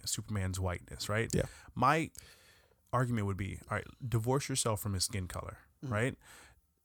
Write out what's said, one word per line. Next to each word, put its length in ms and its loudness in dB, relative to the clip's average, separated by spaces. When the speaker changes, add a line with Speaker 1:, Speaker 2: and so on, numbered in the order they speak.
Speaker 1:
Superman's 560 -2
whiteness, 480 -4
right? 260 0
Speaker 2:
Yeah. 100 4
Speaker 1:
My 360 4
argument 340 2
would 120 0
be, 200 -4
all 80 0
right, 80 -6
divorce 420 2
yourself 320 2
from 120 -2
his 120 0
skin 220 -2
color, 320 -8
Speaker 2:
Mm-hmm. 80 -4
Speaker 1:
right? 240 2